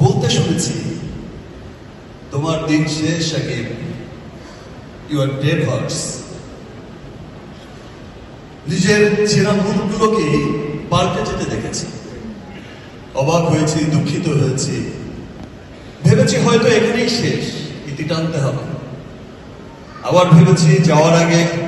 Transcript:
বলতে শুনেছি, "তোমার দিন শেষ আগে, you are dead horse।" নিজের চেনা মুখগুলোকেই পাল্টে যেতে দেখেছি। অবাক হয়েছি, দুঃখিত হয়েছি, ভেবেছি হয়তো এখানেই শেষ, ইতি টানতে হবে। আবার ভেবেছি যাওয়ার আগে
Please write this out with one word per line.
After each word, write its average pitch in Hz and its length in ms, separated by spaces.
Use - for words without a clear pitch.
বলতে - 260
শুনেছি, - 720
"তোমার 156 360
দিন 151 220
শেষ - 460
আগে, 120 300
you 147 100
are 131 100
dead 151 300
horse।" - 600
নিজের 208 600
চেনা 202 240
মুখগুলোকেই 190 1160
পাল্টে - 400
যেতে - 260
দেখেছি। - 300
অবাক 160 280
হয়েছি, 151 420
দুঃখিত 156 440
হয়েছি, - 640
ভেবেছি - 320
হয়তো 226 320
এখানেই 233 400
শেষ, - 380
ইতি 151 120
টানতে 160 340
হবে। 135 260
আবার 180 240
ভেবেছি 165 560
যাওয়ার 160 400
আগে 170 240